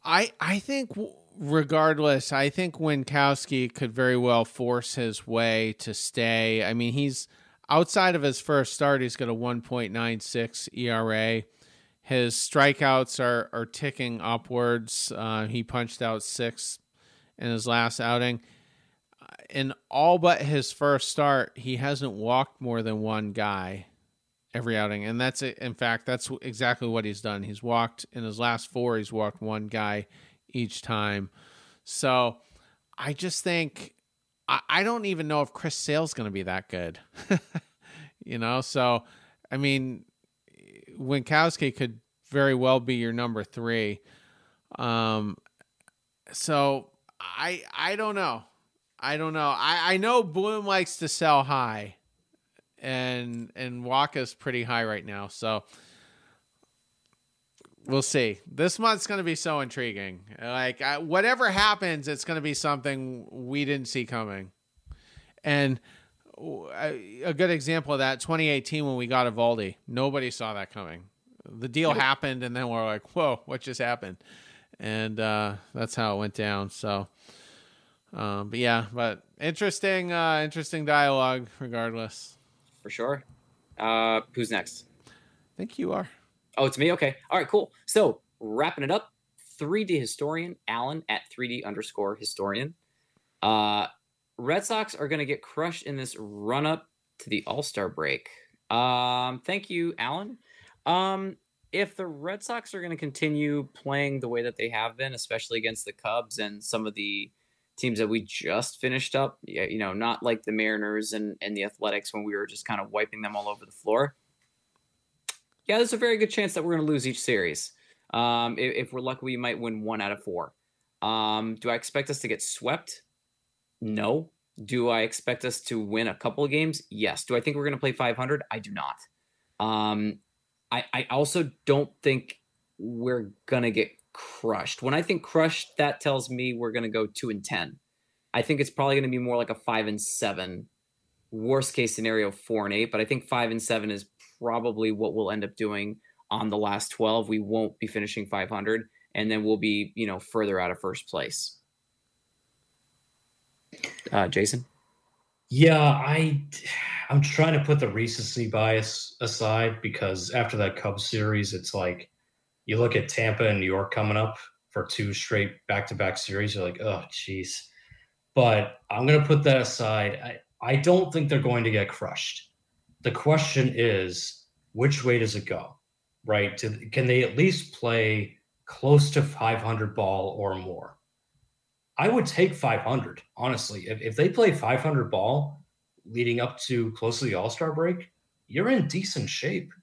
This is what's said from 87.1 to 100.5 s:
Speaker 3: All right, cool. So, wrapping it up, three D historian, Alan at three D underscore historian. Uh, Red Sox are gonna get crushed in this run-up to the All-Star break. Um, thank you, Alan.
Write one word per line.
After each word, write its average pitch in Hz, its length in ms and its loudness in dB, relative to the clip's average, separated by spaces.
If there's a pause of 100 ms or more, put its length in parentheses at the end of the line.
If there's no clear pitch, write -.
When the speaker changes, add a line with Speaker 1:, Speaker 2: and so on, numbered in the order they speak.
Speaker 3:
All 180 80 2
right, 151 100 -2
cool. - 240 2 (140)
So, 185 340 4 (200)
wrapping 135 440 -2
it 139 60 -2
up, 196 200 -2 (480)
three 185 260 -2
D 175 140 0
historian, 156 560 -4 (140)
Alan 131 400 -4
at 110 140 -2 (100)
three 127 160 -6
D 120 160 -6
underscore 104 500 -6
historian. 110 600 -4 (680)
Uh, 104 440 2 (500)
Red 156 300 -2
Sox 220 280 -4
are 147 140 -6
gonna 147 160 -2
get 139 160 -4
crushed 165 440 -6
in 143 120 -8
this 131 220 -8
run-up 117 720 -2 (300)
to - 100 -10
the 117 160 -2
All-Star 104 420 -4
break. 78 400 -4 (400)
Um, 123 720 0
thank 196 300 -6
you, 170 280 -4
Alan. 185 380 -6 (480)